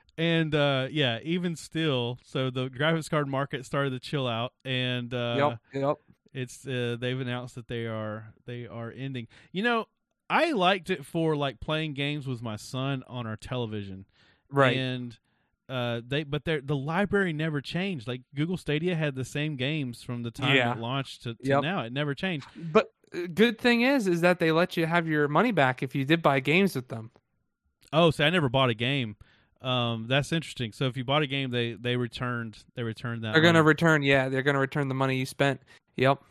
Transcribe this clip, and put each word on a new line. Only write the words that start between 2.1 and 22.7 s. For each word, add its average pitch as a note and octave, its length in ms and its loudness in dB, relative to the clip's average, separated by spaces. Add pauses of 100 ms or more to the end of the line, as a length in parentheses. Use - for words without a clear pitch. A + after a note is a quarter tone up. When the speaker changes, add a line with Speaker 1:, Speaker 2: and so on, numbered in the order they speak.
Speaker 1:
so C3 260 -2
the B2+ 200 -4
graphics D3+ 400 0
card D3 180 0
market C3+ 380 -4
started C#3 260 -2
to B2+ 80 -6
chill C3+ 280 -4
out, A#2 260 -4 (120)
and, B2+ 480 -4
uh, B2 440 0 (160)
Speaker 2:
Yep, C#3 80 -2
yep. C#3+ 160 0 (360)
Speaker 1:
it's, B2+ 340 -10
uh, A#2+ 320 -4
they've B2+ 220 -4
announced B2 340 -8
that A#2+ 140 -14
they A#2 160 -6
are, A2 480 -8 (120)
they A#2+ 220 -12
are A#2 240 -10
ending. B2+ 360 -10 (260)
You F#3+ 100 -2
know, A#3 220 2 (440)
I D#4 220 4
liked F#3 380 2
it C#3+ 160 -2
for, D#3+ 320 0
like, C#3+ 240 -4
playing D#3 320 -2
games C#3+ 340 -4
with A#2+ 140 -6
my G#2+ 160 -6
son C3 500 -4
on B2 200 -8
our G#2+ 100 -6
television. G#2+ 720 -8 (440)
Speaker 2:
Right. C3+ 240 6
Speaker 1:
And, B2+ 420 -6 (520)
uh, A#2+ 360 -4
they, C#3 200 -4
but C#3+ 180 -6
their, D#3 160 -2
the C#3 160 -4
library F3 560 0
never D3+ 300 -4
changed. E3+ 440 -6
Like, B2+ 160 -6 (140)
Google E3 220 -2
Stadia D#3+ 380 -2
had D3+ 200 -2
the C3 80 -4
same D3 320 -4
games C3 480 -4
from A#2+ 200 -8
the A#2 80 -6
time C3+ 220 0
Speaker 2:
Yeah. B2 200 4
Speaker 1:
it A#2+ 60 -6
launched B2 440 -6
to, A#2 120 -8
to - 80 -20
Speaker 2:
Yep. C3+ 180 2
Speaker 1:
now. D#3+ 220 -2
It A#2 100 -8
never C#3+ 200 -2
changed. F3 320 -4 (120)
Speaker 2:
But, E3+ 340 2 (240)